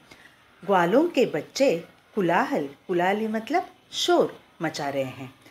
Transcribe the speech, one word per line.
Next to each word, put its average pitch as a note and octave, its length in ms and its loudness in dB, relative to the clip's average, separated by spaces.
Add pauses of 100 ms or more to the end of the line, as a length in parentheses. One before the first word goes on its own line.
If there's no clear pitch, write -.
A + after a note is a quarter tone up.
(640)
ग्वालों G3 440 4
के C4 180 2
बच्चे E3 500 0 (400)
कुलाहल, F#3+ 520 0 (200)
कुलाहल G3 400 0
मतलब A3+ 420 -4 (220)
शोर - 440 0 (260)
मचा D3+ 280 -4
रहे C3+ 140 -2
हैं B2+ 300 -12 (180)